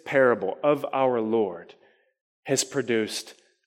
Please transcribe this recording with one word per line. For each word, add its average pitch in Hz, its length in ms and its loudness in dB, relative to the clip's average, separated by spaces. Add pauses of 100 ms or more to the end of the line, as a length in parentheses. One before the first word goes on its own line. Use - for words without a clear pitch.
parable 120 580 2
of 147 300 2
our 131 260 0
Lord 110 540 -2 (720)
has 135 200 -2
produced 113 720 -4 (340)